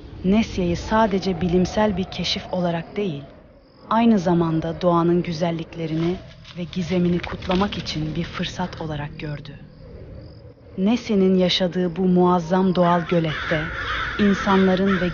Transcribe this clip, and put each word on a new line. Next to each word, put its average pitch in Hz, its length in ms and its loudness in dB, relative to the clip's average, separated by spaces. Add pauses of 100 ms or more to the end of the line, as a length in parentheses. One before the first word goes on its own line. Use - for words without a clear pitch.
(260)
Nessie'yi 190 500 2
sadece 196 680 0
bilimsel 180 560 2
bir 190 60 -4
keşif - 480 -6
olarak 170 460 -4
değil, 160 260 -4 (640)
aynı 226 300 4
zamanda 165 640 2
doğanın 170 420 4
güzelliklerini 165 920 -2 (420)
ve 175 60 -8 (100)
gizemini 175 460 0
kutlamak 190 580 -2
için 156 380 -6
bir 170 80 -4
fırsat - 580 -8
olarak 151 380 -8
gördü. 147 320 -10 (1300)
Nessie'nin 196 580 2
yaşadığı 180 600 0
bu 185 60 -4
muazzam 180 720 4
doğal 175 300 4
gölette, 160 560 -2 (580)
insanların 190 840 4
ve 180 120 0